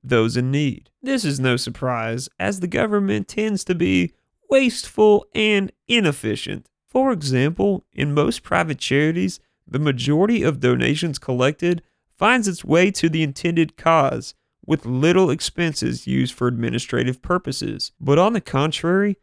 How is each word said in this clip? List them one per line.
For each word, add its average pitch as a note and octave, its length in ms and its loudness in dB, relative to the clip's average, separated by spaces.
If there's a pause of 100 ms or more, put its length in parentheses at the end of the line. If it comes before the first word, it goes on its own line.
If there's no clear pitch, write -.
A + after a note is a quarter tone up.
those A#2 340 2
in B2+ 140 0
need. C#3+ 400 -4 (120)
This B3+ 220 -2
is D3 160 -2
no B2+ 160 2
surprise, A#2+ 720 -6 (100)
as F#3+ 220 -4
the F3+ 60 -6
government G3+ 640 -2
tends G#3+ 360 -4
to F#3 100 0
be F3+ 380 0 (380)
wasteful G#3+ 840 2
and G#3+ 380 0 (160)
inefficient. C#3+ 800 -2 (180)
For C4 260 0
example, D#3+ 800 0
in D3 220 -2
most D3+ 280 0
private D#3+ 360 -2
charities, E3 600 0 (260)
the - 120 -6
majority D3 640 2
of C#3+ 180 0
donations B2 580 0
collected D3+ 640 0 (340)
finds A3+ 300 2
its F3+ 180 -4
way F3+ 260 4
to E3 180 0
the D#3+ 140 0
intended D#3+ 540 -2
cause, C#3 580 0 (300)
with D#3 220 -2
little D#3+ 440 2
expenses D#3 760 -4
used B2+ 280 -2
for B2 120 -2
administrative A#2+ 760 -4
purposes. - 760 -6
But C#3+ 200 2
on G3 140 4
the A3 80 -2
contrary F3 840 0